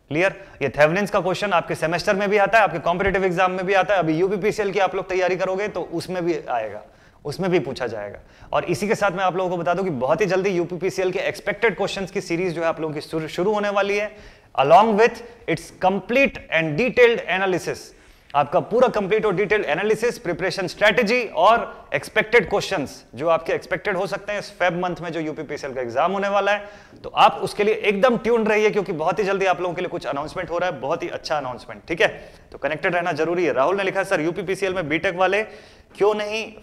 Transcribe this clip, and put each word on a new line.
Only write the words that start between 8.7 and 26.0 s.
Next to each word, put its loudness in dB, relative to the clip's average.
के 2
साथ 0
मैं -4
आप 0
लोगों -2
को -2
बता 0
दूं -2
कि -2
बहुत 0
ही 4
जल्दी 2
यूपीपीसीएल -2
के -4
एक्सपेक्टेड -2
क्वेश्चंस -4
की -4
सीरीज -2
जो -4
है 0
आप -2
लोगों -4
की -6
शुरू, -6
शुरू 0
होने -2
वाली 0
है, -4
along 8
with 4
its -2
complete 2
and 0
detailed 4
analysis। -2
आपका 2
पूरा 4
कंप्लीट 0
और 2
डिटेल्ड 2
एनालिसिस, 0
प्रिपरेशन -4
स्ट्रेटजी 2
और 2
एक्सपेक्टेड 2
क्वेश्चंस -4
जो -2
आपके 2
एक्सपेक्टेड -4
हो 0
सकते -6
हैं -4
इस -12
फेब 0
मंथ -4
में -8
जो -6
यूपीपीसीएल -8
का -4
एग्जाम 0